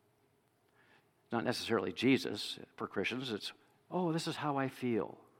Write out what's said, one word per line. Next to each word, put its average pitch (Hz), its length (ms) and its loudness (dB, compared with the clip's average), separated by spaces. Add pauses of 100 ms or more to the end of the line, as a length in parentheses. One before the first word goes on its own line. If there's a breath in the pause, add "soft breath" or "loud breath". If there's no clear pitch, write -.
(1300)
Not 117 140 2
necessarily 104 480 2
Jesus 117 680 2 (180)
for 113 100 -6
Christians, 123 440 -2
it's 104 220 -6 (400)
"Oh, 175 180 0
this 156 160 0
is 160 100 -4
how 147 200 0
I 135 120 2
feel." 113 500 0 (220)